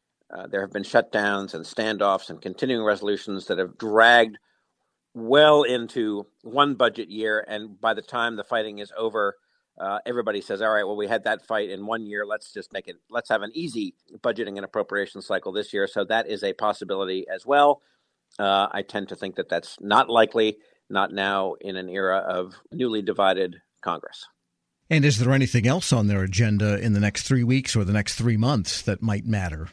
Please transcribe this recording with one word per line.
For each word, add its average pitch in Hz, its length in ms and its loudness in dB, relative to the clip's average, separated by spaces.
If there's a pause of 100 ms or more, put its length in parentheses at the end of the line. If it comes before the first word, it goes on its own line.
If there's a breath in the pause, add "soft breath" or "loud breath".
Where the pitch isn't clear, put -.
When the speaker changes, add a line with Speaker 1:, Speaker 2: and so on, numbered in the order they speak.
(300)
Speaker 1:
uh, 92 160 -12
there 98 140 -2
have 101 140 -6
been 101 80 -4
shutdowns 101 720 0
and 80 100 -10
standoffs 101 640 0
and 80 140 -14
continuing 117 420 -4
resolutions 101 600 -2
that 92 100 -2
have 90 220 -4
dragged 113 580 6 (800)
well 147 480 6
into 117 640 -2 (160)
one 139 320 -8
budget 98 340 -2
year. 107 400 -4
And 104 320 -12
by 113 140 0
the 107 80 -6
time 117 340 -4
the 104 80 -10
fighting 107 340 -6
is 104 160 -14
over, 107 420 -2 (440)
uh, 98 240 -4
everybody 110 380 -4
says, 98 180 -8
"All 110 80 0
right, 107 160 2
well, 104 140 -6
we 104 80 -4
had 104 180 -2
that 110 220 -4
fight 107 240 -4
in 98 160 -10
one 113 180 -6
year. 104 220 -6
Let's 104 260 -8
just - 220 -14
make 95 140 -10
it, 87 80 -16 (120)
let's 117 220 -6
have 110 100 2
an 107 140 -8
easy 113 400 -6 (280)
budgeting 104 340 -2
and 98 100 -6
appropriation 101 560 -4
cycle 98 280 -4
this 101 220 -6
year." 98 140 0
So 101 180 -2
that 110 240 0
is 101 160 -4
a 98 80 -2
possibility 98 760 -4
as 95 200 -10
well. 143 340 4 (580)
Uh, 98 320 4
I 101 120 -6
tend 98 260 -8
to 90 80 -12
think 95 200 -10
that 92 120 -6
that's - 320 -4
not 107 300 4
likely, 110 480 4 (320 soft breath)
not 98 200 0
now 98 500 -2
in 95 160 -8
an 92 120 -8
era 95 300 0
of 90 360 -4 (160)
newly 110 300 -2
divided 95 640 0 (180)
Congress. - 460 -8 (640)
Speaker 2:
And 156 160 4
is 123 120 4
there 123 140 4
anything 127 340 4
else 151 240 2
on 110 180 4
their 101 140 2
agenda 104 560 2
in 110 140 0
the 101 80 4
next 104 220 0
three 127 220 2
weeks 127 300 0
or 107 100 2
the 95 100 2
next 104 220 0
three 113 200 2
months 113 460 0
that 98 180 -2
might 107 240 -2
matter? 90 480 -4